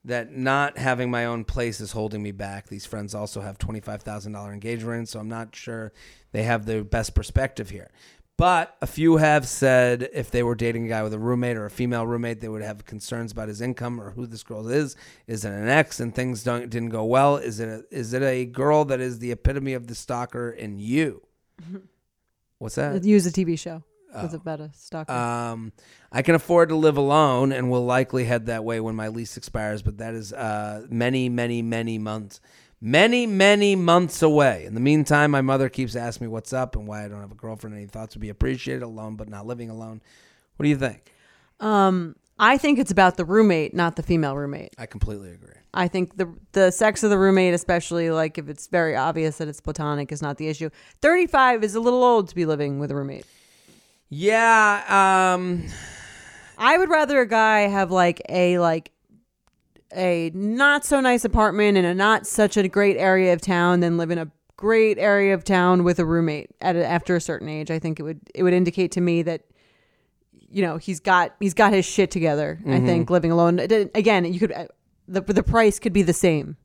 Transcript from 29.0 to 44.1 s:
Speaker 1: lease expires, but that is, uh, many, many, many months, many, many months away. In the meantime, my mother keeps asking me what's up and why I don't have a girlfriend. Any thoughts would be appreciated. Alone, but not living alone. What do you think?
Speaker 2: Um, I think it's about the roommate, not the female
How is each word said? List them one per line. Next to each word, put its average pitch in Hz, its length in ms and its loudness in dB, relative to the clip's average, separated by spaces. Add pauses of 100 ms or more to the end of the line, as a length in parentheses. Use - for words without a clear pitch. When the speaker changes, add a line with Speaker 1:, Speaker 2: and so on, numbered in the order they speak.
Speaker 1:
lease 113 280 -12
expires, 107 460 -8
but 104 160 -6
that 113 160 -10
is, 104 180 -12
uh, 107 560 -8
many, 123 400 0
many, 120 320 -4
many 113 380 -4
months, 107 420 -10 (400)
many, 208 460 2
many 202 480 4
months 175 480 2
away. 143 420 4
In - 80 -12
the 113 60 -6
meantime, 147 500 4
my 143 120 2
mother 135 280 0
keeps 123 260 -6
asking 120 300 -8
me 113 60 -10
what's 113 220 -10
up 131 220 -6
and 107 120 -8
why 104 180 -12
I - 20 -14
don't 101 140 -16
have 101 100 -18
a 104 40 -20
girlfriend. 110 400 -14
Any 104 100 -16
thoughts 110 300 -16
would 107 60 -14
be 107 80 -10
appreciated. 127 520 -4
Alone, 110 340 -12
but 107 140 -16
not 104 160 -14
living 120 240 -12
alone. 113 320 -16 (560)
What 151 60 -4
do 147 60 2
you 147 80 2
think? 131 360 -8 (460)
Speaker 2:
Um, 190 560 2 (240)
I 240 180 6
think 285 220 2
it's 247 100 -2
about 185 260 4
the 175 100 -2
roommate, 185 500 2
not 170 200 0
the 170 60 -6
female 156 340 0